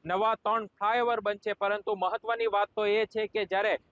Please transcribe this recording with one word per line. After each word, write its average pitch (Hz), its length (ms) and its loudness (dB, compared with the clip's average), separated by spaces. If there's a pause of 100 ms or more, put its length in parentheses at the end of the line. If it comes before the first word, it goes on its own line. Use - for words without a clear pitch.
નવા 202 300 0
ત્રણ 214 320 -2
ફ્લાયઓવર 233 540 0
બનશે. 208 320 -4
પરંતુ 202 420 -2
મહત્વની 220 520 -2
વાત 202 300 2
તો 214 100 0
એ 208 200 2
છે 220 200 -4
કે 214 180 -4
જ્યારે 190 340 0 (140)